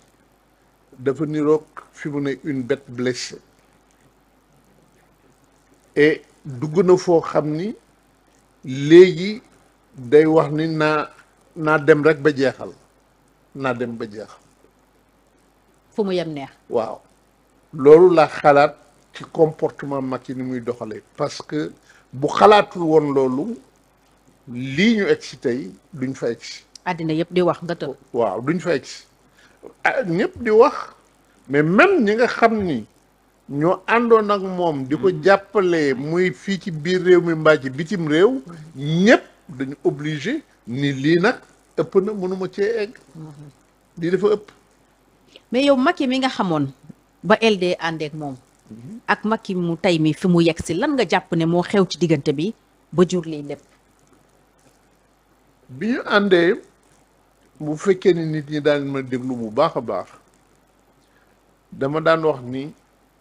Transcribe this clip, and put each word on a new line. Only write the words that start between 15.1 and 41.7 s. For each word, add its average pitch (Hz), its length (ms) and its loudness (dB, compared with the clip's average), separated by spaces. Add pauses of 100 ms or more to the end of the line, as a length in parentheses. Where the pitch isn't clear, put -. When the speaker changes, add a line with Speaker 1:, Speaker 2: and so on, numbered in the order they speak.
Speaker 2:
Fu 226 100 -4
mu 196 100 -6
yem 165 200 -4
neex. 139 160 -10 (200)
Speaker 1:
Waaw. 110 320 -6 (720)
Loolu 160 420 8
la 151 120 4
xalaat 147 480 4 (380)
ci - 180 -18
comportement 151 720 -2
Macky 131 340 -8
ni 131 80 -8
muy 127 180 -8
doxalee. 113 420 -10 (140)
Parce - 240 -6
que 156 300 -8 (420)
bu 139 140 -2
xalaatul 202 540 4
woon 156 320 2
loolu, 135 440 -2 (920)
lii 135 500 0
ñu 202 100 0
egg 151 140 0
si - 160 -18
tey, 127 340 -6 (220)
duñ 131 220 -6
fa 127 160 -6
egg 117 100 -10
si. - 220 -18 (220)
Speaker 2:
Àddina 165 280 -4
yëpp 165 200 -4
di 180 80 2
wax 170 220 0
nga 170 120 -8
tëb. 143 180 -10 (200)
Speaker 1:
Waaw, 110 280 -2
duñ 160 180 -4
fa 165 160 -2
egg 131 100 -6
si. - 180 -18 (800)
Ah, - 200 -2
ñëpp 190 380 -4
di 233 80 -6
wax, 226 260 4 (760)
mais 143 140 2
même 285 420 4
ñi 208 100 0
nga 233 120 0
xam 220 360 0
ni 123 220 -4 (640)
ñoo 156 380 -2
àndoon 226 440 2
ak 202 100 -2
moom 180 460 -4
di 143 80 -4
ko 185 140 0
Speaker 2:
Mm. 156 140 -4
Speaker 1:
jàppale 175 720 2
muy 165 360 -2
fii 196 300 -6
ci 202 100 -10
biir 170 320 -4
réew 180 180 6
mi 170 120 0
mbaa 156 280 4
ci 131 80 -6
bitim 160 380 -6
réew, 202 340 2 (360)
ñëpp 175 460 2 (260)
dañu 135 340 -10
obligé 156 600 -4 (240)
ni 139 260 -2
lii 147 260 2
nag 208 160 0 (420)